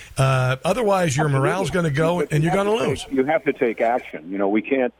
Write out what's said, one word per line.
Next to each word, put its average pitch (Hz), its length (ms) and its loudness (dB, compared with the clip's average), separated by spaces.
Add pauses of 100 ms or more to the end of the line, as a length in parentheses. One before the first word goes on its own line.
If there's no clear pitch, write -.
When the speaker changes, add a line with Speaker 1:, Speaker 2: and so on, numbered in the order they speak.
(180)
Speaker 1:
Uh, 131 480 2
otherwise, 190 500 0
your 151 120 0
Speaker 2:
Absolutely. 139 220 2
Speaker 1:
morale's 175 220 -2
gonna 170 180 0
go 160 300 0
Speaker 2:
But 156 140 -4
Speaker 1:
and 151 100 2
Speaker 2:
you 165 60 2
Speaker 1:
you're 185 80 2
Speaker 2:
have 202 100 2
Speaker 1:
gonna 220 160 2
Speaker 2:
to 226 60 0
Speaker 1:
lose. - 160 -2
Speaker 2:
take, - 80 -14
you 131 100 2
have 156 220 0
to 139 80 0
take 117 260 -2
action. 113 500 -2
You 98 80 -6
know, 98 120 2
we 107 120 2
can't, 127 380 -2